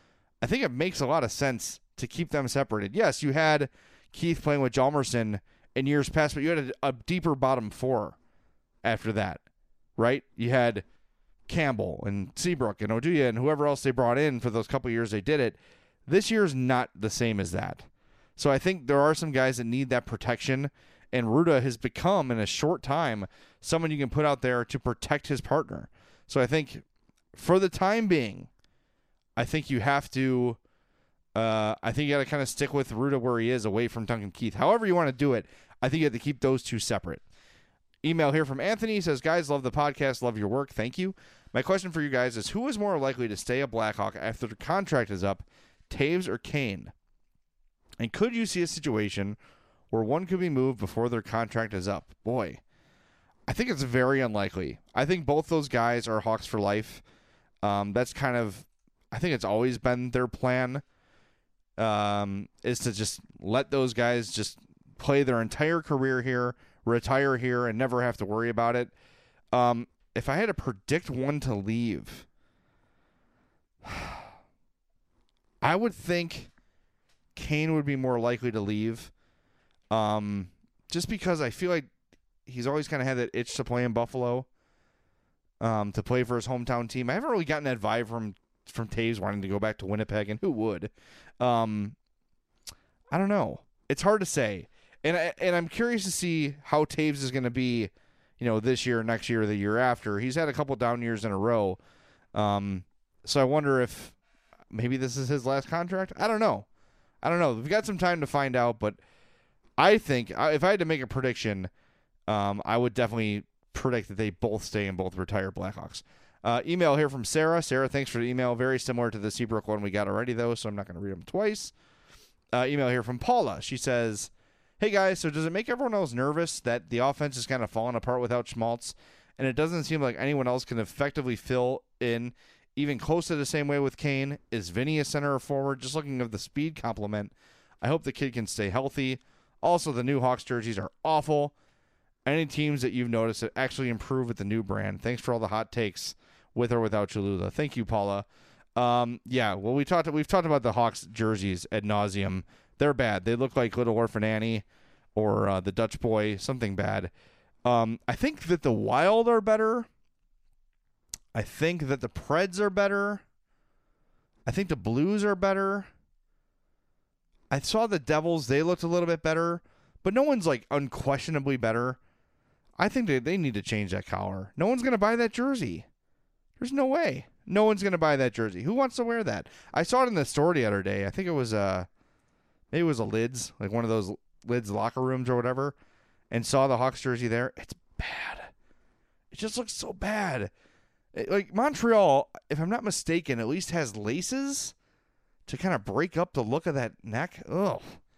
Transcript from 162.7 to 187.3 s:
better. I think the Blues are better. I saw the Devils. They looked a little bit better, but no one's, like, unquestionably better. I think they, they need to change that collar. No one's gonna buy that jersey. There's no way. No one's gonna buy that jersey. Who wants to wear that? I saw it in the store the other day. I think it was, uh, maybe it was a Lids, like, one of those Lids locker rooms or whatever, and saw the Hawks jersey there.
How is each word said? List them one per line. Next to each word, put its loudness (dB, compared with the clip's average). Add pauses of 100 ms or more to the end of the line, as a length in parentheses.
better. 0 (1200)
I -4
think -2
the 0
Blues 0
are 2
better. 0 (1600)
I 0
saw 2
the 0
Devils. 0
They 4
looked 0
a -2
little 2
bit 0
better, 0 (400)
but 2
no 4
one's, 4
like, 2
unquestionably 0
better. 0 (800)
I 2
think 0
they, 4
they 0
need 0
to -2
change -2
that -4
collar. -6
No 2
one's 2
gonna 2
buy 4
that 0
jersey. -2 (720)
There's -6
no 2
way. 0 (180)
No 4
one's 4
gonna 2
buy 6
that 2
jersey. -2
Who 0
wants 0
to -2
wear -2
that? -4 (240)
I 2
saw 4
it 2
in -2
the 2
store 2
the 2
other 2
day. -2
I -4
think -4
it -2
was, 0
uh, 0 (880)
maybe 2
it 2
was 2
a 0
Lids, -2
like, -4
one 0
of 0
those 0 (340)
Lids -2
locker -2
rooms -2
or 2
whatever, 0 (560)
and -2
saw 4
the 2
Hawks -2
jersey -2
there. 0